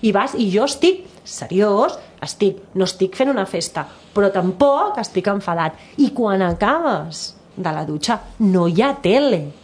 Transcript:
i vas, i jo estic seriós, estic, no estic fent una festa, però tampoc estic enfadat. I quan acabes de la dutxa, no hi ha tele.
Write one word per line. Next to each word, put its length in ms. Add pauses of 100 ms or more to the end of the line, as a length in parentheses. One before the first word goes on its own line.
i 140
vas, 200
i 140
jo 140
estic 400 (200)
seriós, 720 (220)
estic, 420 (100)
no 140
estic 320
fent 140
una 140
festa, 380 (280)
però 200
tampoc 680
estic 280
enfadat. 480 (200)
I 180
quan 280
acabes 840 (260)
de 200
la 140
dutxa, 340 (180)
no 300
hi 140
ha 140
tele. 460 (220)